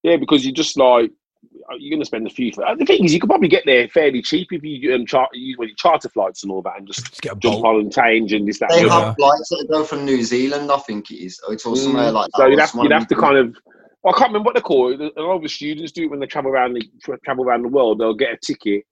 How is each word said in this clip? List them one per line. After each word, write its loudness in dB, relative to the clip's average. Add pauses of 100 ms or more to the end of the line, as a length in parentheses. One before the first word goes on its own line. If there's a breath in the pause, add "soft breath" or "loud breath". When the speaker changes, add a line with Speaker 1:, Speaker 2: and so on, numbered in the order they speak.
Speaker 1:
Yeah, 4
because 2
you -2
just, -4
like, 4 (680)
you're -10
gonna -4
spend -6
a -8
few. -4 (120)
Uh, -2
the -2
thing 4
is, 4
you 2
could -2
probably 4
get 2
there 4
fairly 2
cheap -4
if -8
you, -4
um, -2
char-, 0
you -14
use, -10
well, -8
your -16
charter 0
flights -4
and -8
all -6
that, -10
and -20
just -12 (100)
Speaker 2:
Just -18
get -10
a -12
Speaker 1:
jump 0
Speaker 2:
boat. -2 (100)
Speaker 1:
on 4
and -6
change 2
and -2
this, -6
that, -2
Speaker 3:
They 6
Speaker 1:
and 4
the 4
Speaker 3:
have 4
Speaker 1:
other. -4
Speaker 2:
Yeah. 6
Speaker 3:
flights 0
that -6
go 0
from -6
New 0
Zealand, -2
I 2
think -10
it -14
is, -16
or -6
it's -12
all -4
somewhere 0
Speaker 1:
Mm. -4
Speaker 3:
like 0
that, -2
Speaker 1:
So 6
Speaker 3:
or 6
Speaker 1:
you'd 4
Speaker 3:
it's 2
Speaker 1:
have, -8
Speaker 3:
one 0
Speaker 1:
you'd 2
Speaker 3:
of 4
Speaker 1:
have -8
to 2
Speaker 3:
them. 4
Speaker 1:
kind 6
of. 2 (460 soft breath)
Well, 4
I 2
can't 4
remember -2
what 0
they're 2
called. 0
A -8
lot -2
of -6
the -10
students -10
do -8
it -6
when -8
they -6
travel -4
around 0
the, -8 (160)
tra-, -10
travel -4
around 0
the -4
world. 2
They'll 0
get -2
a -10
ticket -4